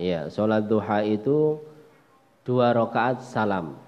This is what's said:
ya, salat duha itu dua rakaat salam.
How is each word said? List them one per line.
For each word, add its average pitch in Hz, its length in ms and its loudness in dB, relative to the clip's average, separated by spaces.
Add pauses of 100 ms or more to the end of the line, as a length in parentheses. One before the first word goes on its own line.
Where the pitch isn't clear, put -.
ya, 85 320 -4
salat 107 320 0
duha 104 400 0
itu 147 560 0 (800)
dua 123 320 2
rakaat 117 480 0
salam. 95 560 -2 (120)